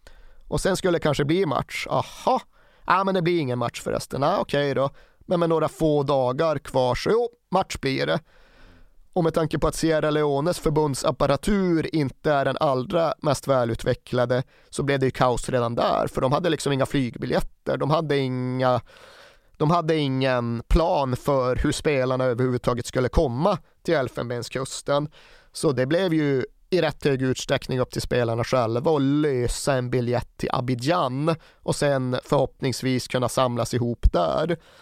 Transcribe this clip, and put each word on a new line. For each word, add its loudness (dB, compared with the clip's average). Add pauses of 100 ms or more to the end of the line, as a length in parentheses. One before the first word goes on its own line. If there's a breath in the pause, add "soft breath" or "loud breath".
(480 soft breath)
Och -4
sen 2
skulle 0
det 0
kanske 2
bli 2
match. -4
Aha. -2 (460 soft breath)
"Ja, 2
men 0
det 2
blir 2
ingen -2
match -4
förresten." -4
"Ja, 2
okej 0
då." 0 (300 soft breath)
Men -2
med 2
några 0
få 2
dagar 0
kvar 0
så, -2
jo, 2 (220)
match 0
blir -2
det. 0 (920 soft breath)
Och 0
med 0
tanke 0
på 2
att -2
Sierra 2
Leones 0
förbundsapparatur 0
inte 0
är 2
den 0
allra 0
mest 0
välutvecklade 0 (260 soft breath)
så -4
blev 0
det 2
ju 2
kaos 0
redan 0
där. 2
För -4
de 2
hade 0
liksom 0
inga 0
flygbiljetter. -4
De -2
hade 0
inga, 0 (760 loud breath)
de 2
hade 2
ingen 0
plan 2
för 0
hur 0
spelarna 0
överhuvudtaget 0
skulle -2
komma 2 (260 soft breath)
till 0
Elfenbenskusten. -4 (420 loud breath)
Så 0
det 0
blev 0
ju 0 (240)
i 2
rätt -2
hög 2
utsträckning -2
upp -2
till -6
spelarna 0
själva 0
att 2
lösa 0
en -2
biljett -2
till -4
Abidjan 0 (200 soft breath)
och -4
sen 0
förhoppningsvis 0
kunna 0
samlas 0
ihop 2
där. 0 (240 soft breath)